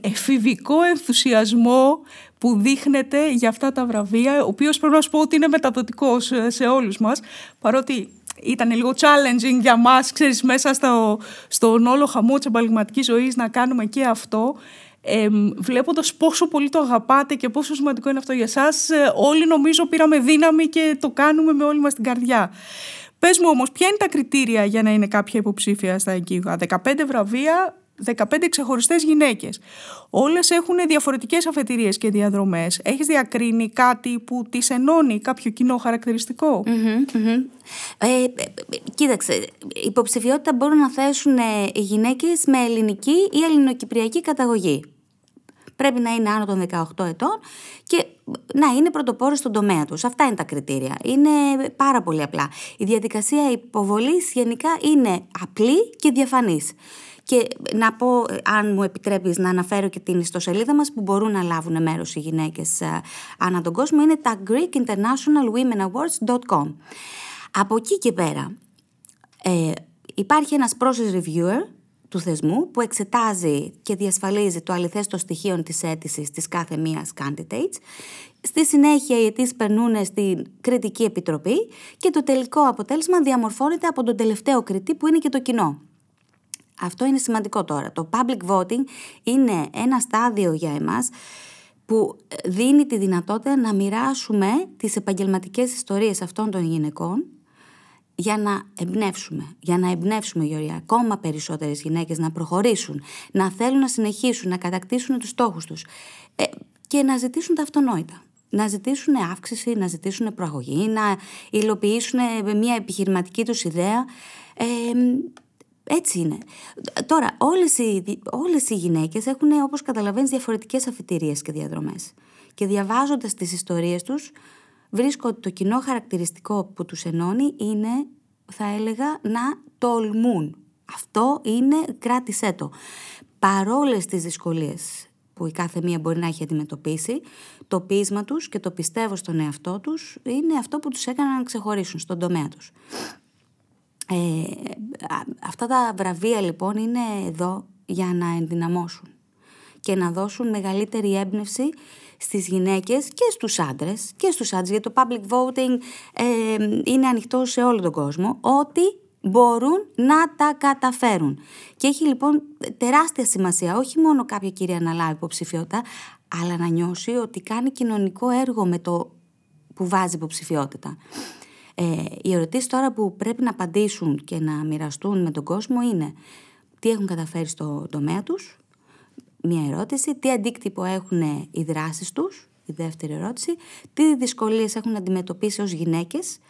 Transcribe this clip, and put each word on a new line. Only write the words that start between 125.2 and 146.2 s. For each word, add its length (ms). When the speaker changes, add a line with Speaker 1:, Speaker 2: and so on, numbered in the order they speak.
Speaker 2:
ότι 120
το 100
κοινό 300
χαρακτηριστικό 840
που 200
τους 200
ενώνει 520
είναι, 500
θα 120
έλεγα, 580
να 180
τολμούν. 800
Αυτό 500
είναι, 320
κράτησέ 540
το. 180
Παρόλες 680
τις 180
δυσκολίες 840
που 120
η 60
κάθε 300
μία 160
μπορεί 200
να 80
έχει 160
αντιμετωπίσει, 800
το 120
πείσμα 440
τους, 240
και 100
το 120
πιστεύω 460
στον 240
εαυτό 400
τους, 420
είναι 360
αυτό 200
που 100
τους 180
έκανε 240
να 120
ξεχωρίσουν 580
στον 180
τομέα 300
τους. 220
Ε, 80
α, 20
αυτά 200
τα 300
βραβεία, 440